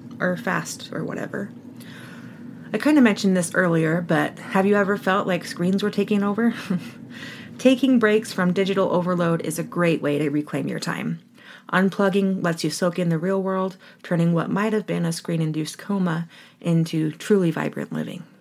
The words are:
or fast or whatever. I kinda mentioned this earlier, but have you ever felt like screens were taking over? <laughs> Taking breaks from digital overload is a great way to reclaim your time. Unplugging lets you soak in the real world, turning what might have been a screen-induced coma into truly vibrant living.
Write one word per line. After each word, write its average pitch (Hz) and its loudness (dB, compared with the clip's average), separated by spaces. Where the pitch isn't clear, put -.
or 180 0
fast - -6
or - -6
whatever. - -8
I - 0
kinda 302 6
mentioned 202 6
this 175 0
earlier, 165 4
but 156 0
have 190 2
you 202 6
ever 202 2
felt 190 0
like 175 0
screens 190 0
were 208 0
taking 202 0
over? 214 2
<laughs> - -8
Taking 262 4
breaks 214 4
from 180 2
digital 190 2
overload 175 2
is 160 -4
a 170 -4
great 165 2
way 143 0
to 151 0
reclaim 147 -2
your 127 -4
time. - -4
Unplugging 190 2
lets 165 -2
you 160 2
soak 175 -2
in 175 0
the 165 2
real 190 0
world, 190 -2
turning 170 2
what 165 0
might 208 0
have 214 0
been 170 -2
a 165 0
screen-induced 156 -4
coma 170 -2
into 160 2
truly 190 2
vibrant - -4
living. - -6